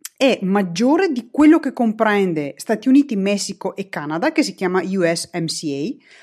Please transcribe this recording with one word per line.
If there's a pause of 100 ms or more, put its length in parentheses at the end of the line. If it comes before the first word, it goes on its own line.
(160)
È
maggiore
di
quello
che
comprende
Stati
Uniti,
Messico
e
Canada,
che
si
chiama
U
S
M
C
A, (180)